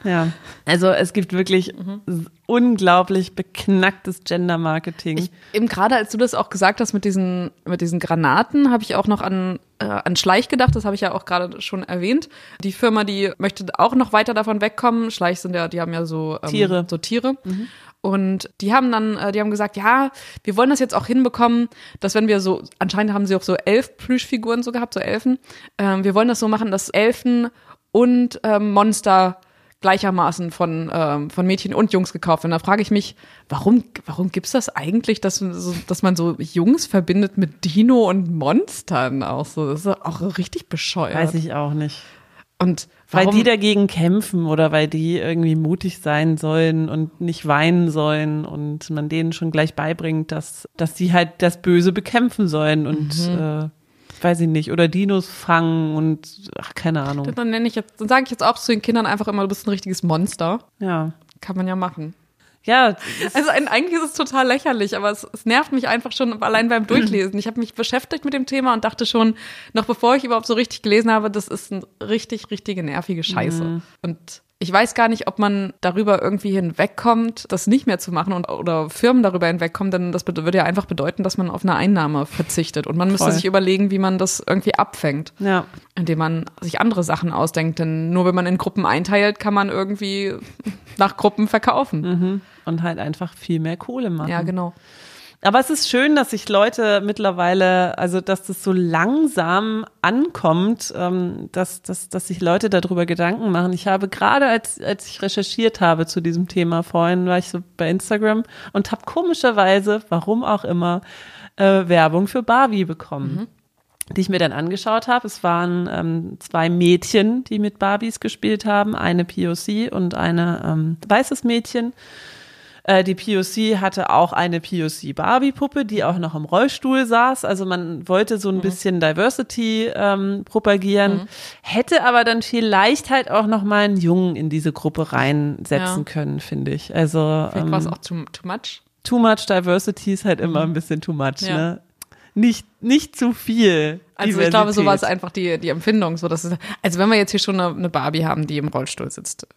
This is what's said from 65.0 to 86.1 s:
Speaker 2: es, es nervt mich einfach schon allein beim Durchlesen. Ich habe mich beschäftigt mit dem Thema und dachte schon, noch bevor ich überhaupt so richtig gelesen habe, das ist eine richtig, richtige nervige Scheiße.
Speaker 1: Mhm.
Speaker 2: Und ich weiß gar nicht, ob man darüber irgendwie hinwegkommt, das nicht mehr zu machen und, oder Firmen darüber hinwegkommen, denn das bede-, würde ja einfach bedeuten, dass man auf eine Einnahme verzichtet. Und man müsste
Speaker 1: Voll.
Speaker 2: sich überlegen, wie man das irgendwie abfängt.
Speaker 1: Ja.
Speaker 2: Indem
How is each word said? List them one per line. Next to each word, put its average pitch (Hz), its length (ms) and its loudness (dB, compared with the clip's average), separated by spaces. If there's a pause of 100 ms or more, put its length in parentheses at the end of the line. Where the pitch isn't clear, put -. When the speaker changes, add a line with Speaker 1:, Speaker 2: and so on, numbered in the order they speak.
Speaker 2:
es, 214 220 -6
es - 140 -18
nervt 247 260 2
mich 254 160 -2
einfach 240 240 -2
schon 226 320 -2
allein 220 240 2
beim 233 180 0
Durchlesen. 202 540 0
Ich 208 80 -6
habe 226 100 -8
mich 233 160 -6
beschäftigt 254 520 -4
mit 285 80 -4
dem 262 120 -2
Thema 262 280 0
und 220 100 -2
dachte 226 220 -4
schon, 220 300 2 (360)
noch 220 140 0
bevor 240 320 2
ich 262 80 -4
überhaupt 233 200 -2
so 233 100 0
richtig - 260 -2
gelesen 220 280 4
habe, 214 220 2
das 202 160 -4
ist - 240 -10
eine 190 120 -8 (180)
richtig, 220 500 -6
richtige 196 320 -6
nervige 165 400 -6
Scheiße. 170 400 -2
Speaker 1:
Mhm. 165 180 -6 (200)
Speaker 2:
Und - 400 -12 (200)
ich 180 120 -4
weiß 220 200 2
gar 233 140 4
nicht, 226 220 -4
ob - 100 -4
man 202 400 -2
darüber 196 420 0
irgendwie 196 300 -2
hinwegkommt, 220 960 0
das - 180 -4
nicht 240 220 2
mehr 190 100 2
zu - 140 -12
machen 175 220 -2
und, 175 160 -4
oder 160 400 -4
Firmen 247 340 4
darüber 180 240 2
hinwegkommen, 170 420 -2
denn 180 220 -2
das 175 140 -4
bede-, 170 180 -4
würde 175 140 0
ja 170 80 4
einfach 185 200 0
bedeuten, 165 380 -4
dass 185 140 -4
man 185 120 -2
auf - 140 -6
eine 180 120 2
Einnahme 151 500 2
verzichtet. - 600 -4
Und 156 120 -4
man 180 100 0
müsste 190 200 0
Speaker 1:
Voll. 165 40 4
Speaker 2:
sich 165 140 0
überlegen, 190 440 2
wie 190 100 0
man 190 180 2
das 185 280 -2
irgendwie 190 300 0
abfängt. - 640 -4
Speaker 1:
Ja. 190 260 0 (300)
Speaker 2:
Indem 165 240 -2